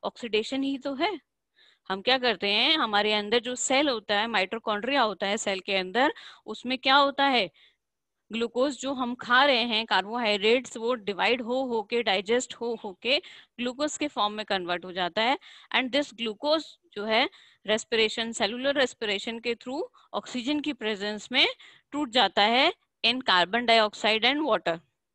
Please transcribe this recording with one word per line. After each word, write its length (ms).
ऑक्सीडेशन 600
ही 140
तो 180
है। 240
हम 140
क्या 160
करते 300
हैं, 300
हमारे 360
अंदर 260
जो 160
सेल 340
होता 300
है, 80
माइटोकॉन्ड्रिया 760
होता 260
है 100
सेल 220
के 160
अंदर, 380
उसमें 320
क्या 180
होता 300
है, 260
ग्लूकोज 460
जो 160
हम 220
खा 300
रहे 180
हैं, 220
कार्बोहाइड्रेट्स, 920
वो 160
डिवाइड 480
हो 220
हो 200
के, 200
डाइजेस्ट 520
हो 280
हो 100
के 260
ग्लूकोज 400
के 100
फॉर्म 260
में 120
कन्वर्ट 400
हो 60
जाता 300
है। 180
And 180
this 200
glucose 500
जो 120
है, 240
रेस्पिरेशन, 640
सेलुलर 440
रेस्पिरेशन 640
के 160
through 280
ऑक्सीजन 460
की 140
प्रेजेंस 580
में 160
टूट 180
जाता 320
है 320
in 160
carbon 440
dioxide 580
and 260
water, 300